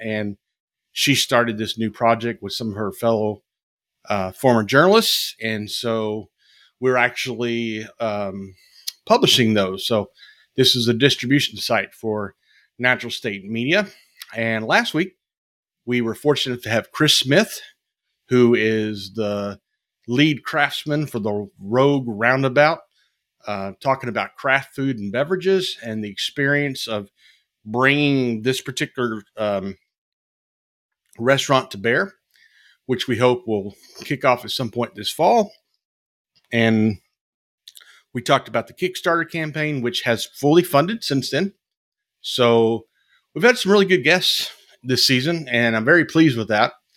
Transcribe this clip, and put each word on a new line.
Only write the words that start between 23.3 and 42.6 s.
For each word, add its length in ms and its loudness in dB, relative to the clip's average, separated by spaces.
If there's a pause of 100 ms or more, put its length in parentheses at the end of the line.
uh, 340 -6
talking 300 -2
about 260 -4
craft 380 -2
food 240 -4
and 120 -8
beverages 720 -2
and 220 -6
the 60 -8
experience 760 -2
of 220 -6 (560)
bringing 800 2
this 180 -2
particular, 600 -6 (160)
um, 400 -4 (1400)
restaurant 520 0
to 80 -14
bear, 340 -2 (720)
which 240 -4
we 80 -2
hope 320 2
will 260 -4 (300)
kick 220 -4
off 180 2
at 60 -10
some 200 -6
point 240 -6
this 160 -10
fall. 420 2 (1000)
And 460 2 (1120)
we 80 -8
talked 260 0
about 200 -4
the 80 -20
Kickstarter 560 -2
campaign, 500 -4
which 220 -4
has 240 0
fully 360 4
funded 400 2
since 280 -2
then. 240 -2 (640)
So 640 2 (500)